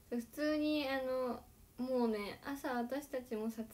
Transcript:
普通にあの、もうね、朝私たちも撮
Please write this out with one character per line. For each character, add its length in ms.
普 140
通 340
に 320
あ 140
の、 400
も 200
う 40
ね、 360
朝 300
私 320
た 140
ち 140
も 160
撮 240